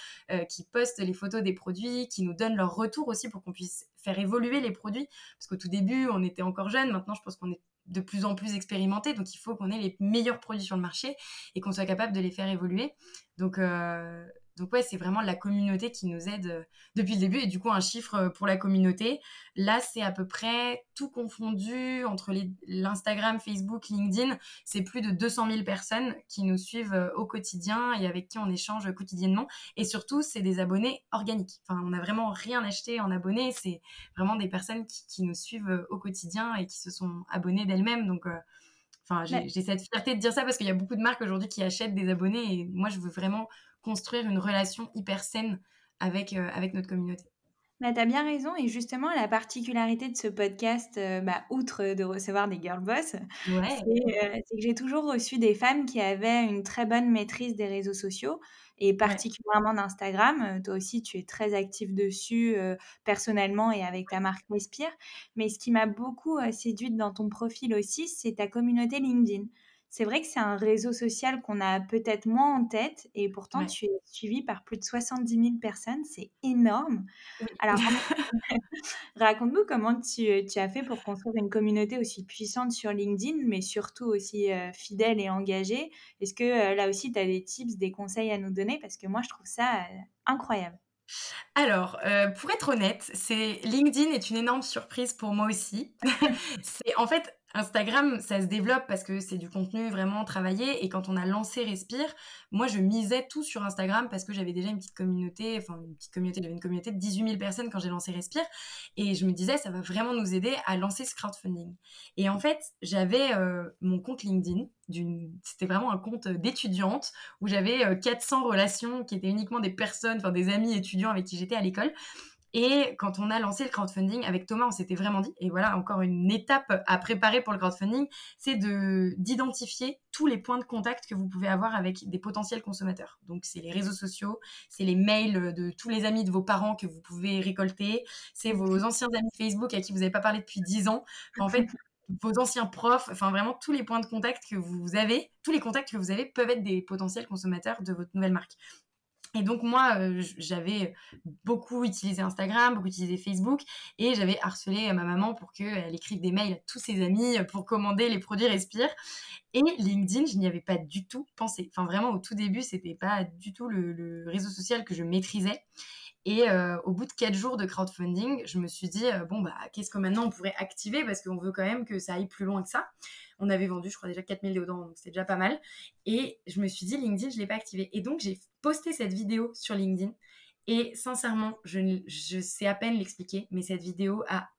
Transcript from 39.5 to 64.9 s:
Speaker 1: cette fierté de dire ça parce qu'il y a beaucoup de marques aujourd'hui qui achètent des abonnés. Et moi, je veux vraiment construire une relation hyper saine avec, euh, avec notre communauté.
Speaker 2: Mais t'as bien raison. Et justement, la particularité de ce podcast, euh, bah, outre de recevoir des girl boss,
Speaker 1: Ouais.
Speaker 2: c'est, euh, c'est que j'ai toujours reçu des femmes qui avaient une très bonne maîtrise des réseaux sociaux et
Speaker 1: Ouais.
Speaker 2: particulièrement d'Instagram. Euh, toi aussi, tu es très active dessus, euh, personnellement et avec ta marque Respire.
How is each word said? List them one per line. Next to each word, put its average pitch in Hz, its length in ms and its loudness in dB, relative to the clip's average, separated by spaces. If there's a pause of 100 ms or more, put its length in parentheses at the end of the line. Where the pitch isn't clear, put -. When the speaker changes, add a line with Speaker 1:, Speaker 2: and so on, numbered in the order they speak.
Speaker 1:
cette 190 280 -2
fierté 233 260 0
de 208 40 -2
dire 233 140 2
ça 262 100 0
parce 247 140 0
qu'il 202 100 -2
y 190 40 2
a - 20 2
beaucoup 190 240 0
de 220 40 0
marques 240 200 2
aujourd'hui 190 260 0
qui - 160 -4
achètent 190 320 -2
des 185 140 2
abonnés. 190 500 2
Et 175 140 -4
moi, 190 160 0
je 190 100 -4
veux 175 100 -6
vraiment 196 380 -2 (340)
construire 226 440 -4
une 196 140 2
relation 196 540 0
hyper 196 300 -4
saine 220 380 -4 (400)
avec, 190 320 -2
euh, 180 200 -2
avec 190 200 -2
notre 185 160 -4
communauté. 180 340 -2 (560)
Speaker 2:
Mais 240 140 2
t'as 233 100 4
bien 262 220 4
raison. 294 320 0
Et 262 100 2
justement, 247 480 -2
la 220 140 2
particularité 226 800 0
de 240 80 -6
ce 226 100 -2
podcast, 208 680 0
euh, 190 240 0
bah, 185 280 0
outre 226 460 0
de 190 80 2
recevoir 196 460 0
des 175 120 -4
girl 180 200 -4
boss, 247 320 0 (340)
Speaker 1:
Ouais. 185 220 2
Speaker 2:
c'est, 226 560 2
euh, 220 200 -2
c'est 233 120 -6
que 214 40 -4
j'ai 233 140 2
toujours 269 300 0
reçu 262 320 0
des 220 180 8
femmes 262 300 4
qui 247 160 -2
avaient 208 420 4
une 208 200 0
très 226 220 -2
bonne 240 240 4
maîtrise 233 460 2
des 208 120 0
réseaux 196 260 -2
sociaux 196 480 -4 (380)
et 196 120 8
Speaker 1:
Ouais. 196 60 2
Speaker 2:
particulièrement 208 760 2
d'Instagram. 202 680 2
Euh, 190 200 0
toi 190 140 -2
aussi, 190 260 -2
tu - 160 -8
es 180 60 -6
très 208 300 0
active 196 420 -2
dessus, 208 640 2
euh, 185 180 0 (300)
personnellement 208 640 2
et 208 100 0
avec 185 280 -4
ta 190 100 0
marque 190 300 0
Respire. 208 420 -4 (460)